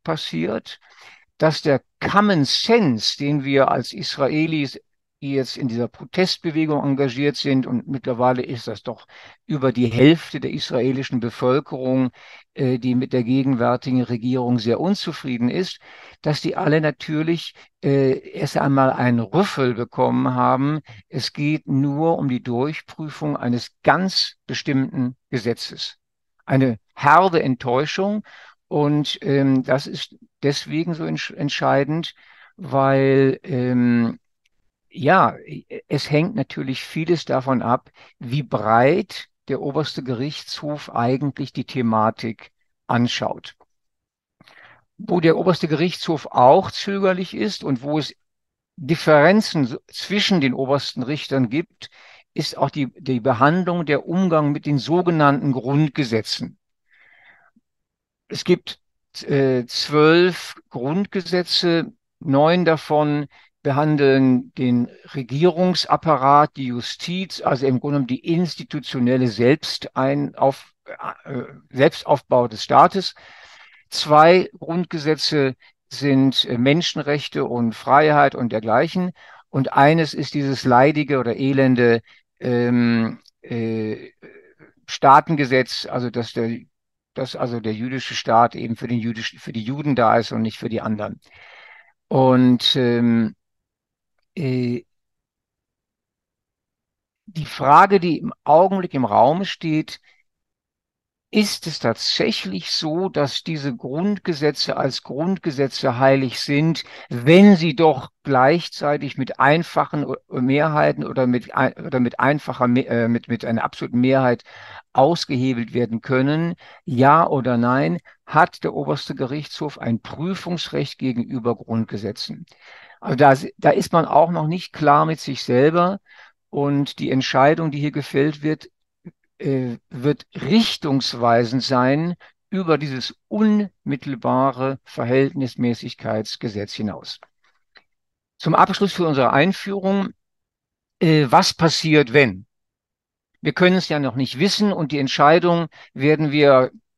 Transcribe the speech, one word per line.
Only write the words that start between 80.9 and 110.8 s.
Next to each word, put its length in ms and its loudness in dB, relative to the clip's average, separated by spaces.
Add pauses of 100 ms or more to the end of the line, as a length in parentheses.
oder 180 -2
elende, 640 2 (380)
ähm, 800 0 (200)
äh, 680 -6 (760)
Staatengesetz, 1040 4
also 200 -4
dass 240 -8
der, 240 -4 (560)
dass 200 -8
also 260 -6
der 120 -6
jüdische 420 -8
Staat 420 2
eben 200 -8
für 120 -10
den 100 -2
jüdischen, 400 -6
für 160 -16
die 80 -8
Juden 340 -2
da 220 4
ist 140 -4
und 100 -2
nicht 160 -6
für 100 -8
die 140 -4
anderen. 360 -6 (920)
Und, 680 4
ähm, 580 2 (1040)
äh, 460 -4 (2500)
die 200 -10
Frage, 540 4
die 180 -2
im 140 -8 (100)
Augenblick 520 2
im 100 -2
Raum 400 2
steht, 560 -6 (1300)
ist 360 0
es 140 -8
tatsächlich 920 -2
so, 380 -4
dass 340 -4
diese 320 -6
Grundgesetze 1040 -4
als 260 -4
Grundgesetze 960 -4
heilig 420 2
sind, 440 0 (240)
wenn 480 8
sie 180 0
doch 360 2 (120)
gleichzeitig 960 0
mit 220 -6
einfachen 640 2
O-, 120 -8 (120)
Mehrheiten 760 0